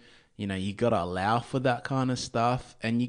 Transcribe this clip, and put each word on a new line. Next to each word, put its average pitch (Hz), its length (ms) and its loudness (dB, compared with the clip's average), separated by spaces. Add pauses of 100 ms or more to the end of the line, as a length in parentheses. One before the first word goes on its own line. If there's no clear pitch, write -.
(360)
you 104 100 -6
know, 98 80 -2
you 95 180 -2
gotta 104 300 2
allow 92 380 0
for - 200 -4
that 127 240 0
kind 131 260 0
of 123 80 0
stuff, 120 640 0
and 117 200 0
you, 123 60 0